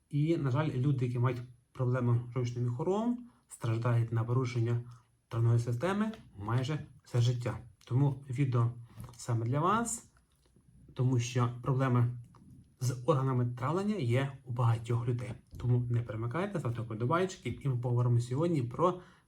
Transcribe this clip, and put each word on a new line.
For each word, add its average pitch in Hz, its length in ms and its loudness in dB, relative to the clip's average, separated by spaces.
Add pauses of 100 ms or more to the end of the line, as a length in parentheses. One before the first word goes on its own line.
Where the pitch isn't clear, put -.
(100)
І, 151 260 2
на 143 140 0
жаль, 151 240 2
люди, 127 320 2
які 120 120 -2
мають 123 240 0 (300)
проблеми 123 480 2 (100)
з - 20 -16
жовчним 120 320 -2
міхуром, 190 540 0 (300)
страждають 117 640 0
на 113 120 2
порушення 120 560 0 (480)
травної 117 300 4
системи 185 540 0 (260)
майже 127 480 -2 (160)
все - 180 0
життя. 120 380 2 (280)
Тому 139 440 2
відео 120 420 2 (440)
саме 113 300 -2
для 135 140 0
вас, 214 520 0 (840)
тому 131 240 2
що 120 300 0 (140)
проблеми 127 540 2 (640)
з 120 260 -2
органами 131 400 2 (120)
травлення 185 380 -2
є 135 360 0 (120)
у 127 80 -10
багатьох 117 560 0
людей. 120 240 -4 (240)
Тому 120 340 2
не 120 120 2
перемикайте, 127 560 -4
ставте 117 240 -4
вподобайки, 123 800 -2
і 139 60 -2
ми 127 80 0
поговоримо 120 440 2
сьогодні 151 420 0
про 180 380 0 (260)